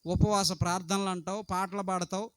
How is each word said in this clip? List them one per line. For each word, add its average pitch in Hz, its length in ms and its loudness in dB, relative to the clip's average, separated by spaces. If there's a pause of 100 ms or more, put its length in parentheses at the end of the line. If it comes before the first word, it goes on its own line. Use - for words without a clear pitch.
ఉపవాస 185 460 4
ప్రార్థనలు 185 580 0
అంటావు, 185 320 -4
పాటలు 190 400 -2
పాడతావు 190 560 -2